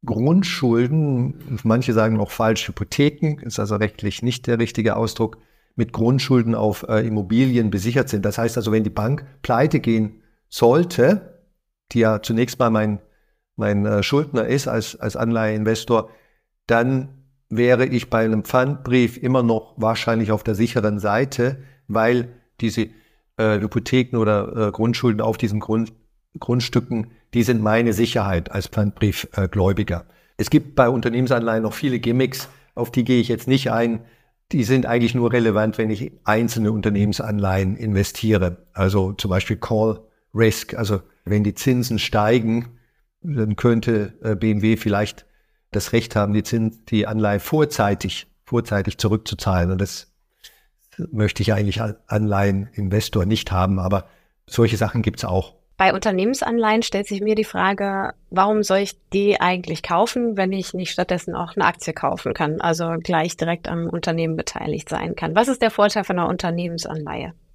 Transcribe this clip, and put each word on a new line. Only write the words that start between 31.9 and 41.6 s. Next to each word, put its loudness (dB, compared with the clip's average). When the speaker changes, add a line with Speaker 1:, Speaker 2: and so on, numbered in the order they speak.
Speaker 1:
Gimmicks, -2
auf -6
die 0
gehe 4
ich 2
jetzt -4
nicht 2
ein. 0
Die 2
sind 2
eigentlich 2
nur 2
relevant, 2
wenn 0
ich -6
einzelne 0
Unternehmensanleihen 0
investiere. 0
Also 0
zum -6
Beispiel -2
Call 0
Risk, 2
also -2
wenn 2
die 0
Zinsen 0